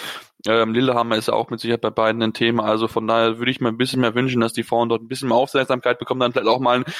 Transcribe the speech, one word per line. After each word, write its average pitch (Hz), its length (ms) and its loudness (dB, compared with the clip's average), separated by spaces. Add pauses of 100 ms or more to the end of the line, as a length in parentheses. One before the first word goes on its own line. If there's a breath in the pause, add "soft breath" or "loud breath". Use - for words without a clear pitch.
(480 loud breath)
ähm, 113 260 2
Lillehammer 120 440 2
ist 113 100 -4
ja 113 60 0
auch 110 160 -2
mit 113 100 -6
Sicherheit 117 220 -2
bei 110 80 0
beiden 110 320 0
ein 110 100 0
Thema, 117 320 0
also 107 240 0
von 110 200 -4
daher 113 320 2
würde 123 120 -2
ich 123 80 -4
mir 127 80 0
ein 113 100 -2
bisschen 127 220 0
mehr 117 160 2
wünschen, 123 240 0
dass 113 140 0
die 117 100 -4
Frauen 117 240 0
dort 113 140 0
ein 113 80 -14
bisschen 131 180 -8
mehr 117 100 2
Aufmerksamkeit 127 640 0
bekommen, 127 220 -4
dann 120 100 0
vielleicht 113 160 0
auch 120 120 4
mal 123 180 2
ein, 127 80 0 (140 loud breath)